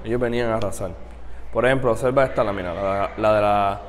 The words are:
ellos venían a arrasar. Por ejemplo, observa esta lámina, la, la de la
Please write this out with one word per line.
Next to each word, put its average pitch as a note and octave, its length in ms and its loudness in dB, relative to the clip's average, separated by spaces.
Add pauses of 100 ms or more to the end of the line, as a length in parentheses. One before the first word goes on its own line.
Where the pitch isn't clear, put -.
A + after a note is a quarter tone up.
ellos A#2 160 -2
venían A#2+ 320 0
a A2 60 0
arrasar. G2 340 -4 (600)
Por A2+ 120 2
ejemplo, C3 260 4
observa B2+ 340 2
esta C3 180 0
lámina, G2 300 -2
la, G2 440 -2
la G#2+ 160 4
de G#2 80 4
la G2+ 480 2